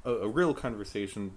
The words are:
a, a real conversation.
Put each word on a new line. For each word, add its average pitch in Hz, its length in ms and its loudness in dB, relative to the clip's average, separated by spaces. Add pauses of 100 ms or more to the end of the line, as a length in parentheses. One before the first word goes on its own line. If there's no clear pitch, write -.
a, 123 60 0
a 107 180 2
real 151 260 4
conversation. 104 840 -4